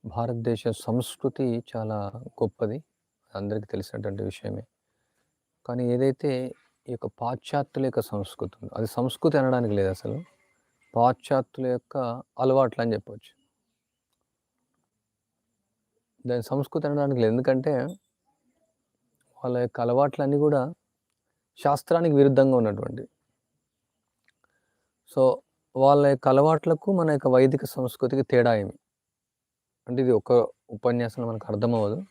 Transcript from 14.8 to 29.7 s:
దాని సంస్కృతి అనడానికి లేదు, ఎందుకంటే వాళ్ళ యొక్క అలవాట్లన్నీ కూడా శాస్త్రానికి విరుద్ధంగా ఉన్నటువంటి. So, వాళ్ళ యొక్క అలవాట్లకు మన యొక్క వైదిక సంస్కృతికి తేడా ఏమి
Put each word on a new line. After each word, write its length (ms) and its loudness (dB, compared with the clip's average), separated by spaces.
దాని 160 -2
సంస్కృతి 440 -4
అనడానికి 340 0
లేదు, 100 4
ఎందుకంటే 420 0
వాళ్ళ 140 -2
యొక్క 240 -4
అలవాట్లన్నీ 560 0
కూడా 360 2
శాస్త్రానికి 520 2
విరుద్ధంగా 420 6
ఉన్నటువంటి. 460 -2
So, 200 4
వాళ్ళ 300 6
యొక్క 220 2
అలవాట్లకు 640 2
మన 200 2
యొక్క 160 0
వైదిక 380 4
సంస్కృతికి 580 -2
తేడా 320 4
ఏమి 160 -4